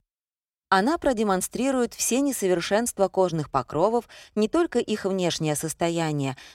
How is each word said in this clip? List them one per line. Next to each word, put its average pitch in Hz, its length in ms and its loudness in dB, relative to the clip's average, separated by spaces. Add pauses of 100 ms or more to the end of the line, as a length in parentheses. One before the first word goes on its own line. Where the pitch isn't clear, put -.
(720)
Она 214 260 4
продемонстрирует 226 960 0
все 254 300 -2
несовершенства 196 840 0
кожных 165 420 0
покровов, 180 580 0 (260)
не 214 140 2
только 330 300 0
их - 260 -2
внешнее 170 500 0
состояние, 156 840 -2 (160)